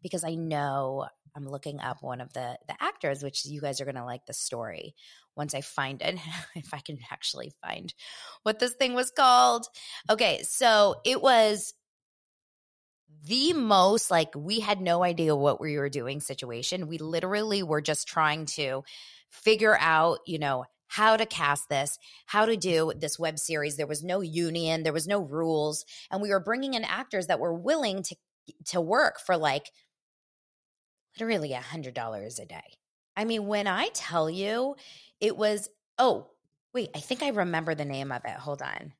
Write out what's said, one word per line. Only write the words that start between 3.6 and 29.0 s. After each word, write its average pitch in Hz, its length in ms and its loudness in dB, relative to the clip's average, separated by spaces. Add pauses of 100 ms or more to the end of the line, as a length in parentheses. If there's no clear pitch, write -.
are 135 40 -8
gonna 131 200 -10
like 123 200 -10
the - 80 -12
story - 600 -8 (400)
once 147 180 -6
I 135 80 -4
find 135 400 -4
it, 185 160 -2 (200)
<laughs> - 180 -14
if 156 180 -10
I 147 60 -8
can 143 200 -12 (120)
actually - 400 -8 (100)
find - 320 -10 (500)
what 214 160 0
this 240 160 2
thing 254 180 2
was 247 180 0
called. 247 560 6 (420)
Okay, 214 340 2
so 214 600 6
it 262 180 2
was 220 520 6 (1500)
the 262 260 2
most, 214 580 6
like, 165 260 2
we 185 260 -4
had 202 180 0
no 175 240 2
idea 165 320 2
what 139 240 2
we 147 180 -4
were 139 120 -2
doing 139 320 -6
situation. 135 680 -6
We 160 100 -8
literally 185 640 -2
were 156 200 0
just 147 260 -2
trying 156 380 0 (120)
to 135 260 -4 (480)
figure 220 460 4
out, 160 500 4
you 156 120 -4
know, 139 240 -2 (220)
how 220 320 4
to 226 80 2
cast 147 440 0
this, 143 280 -2 (300)
how 214 180 4
to 226 100 2
do 165 400 2
this 151 220 -4
web 156 220 -2
series. 151 360 -2
There 147 120 -2
was 151 160 -6
no 180 180 -2
union, 165 600 -2
there 156 100 0
was 156 140 -2
no 202 100 0
rules. 151 680 -2 (260)
And 196 100 -4
we 208 80 -6
were 196 100 4
bringing 247 360 -4
in 220 80 -2
actors 196 420 -4
that 160 140 0
were 170 160 -2
willing 202 480 -2
to, - 120 -10 (520)
to 185 120 -2
work 208 400 2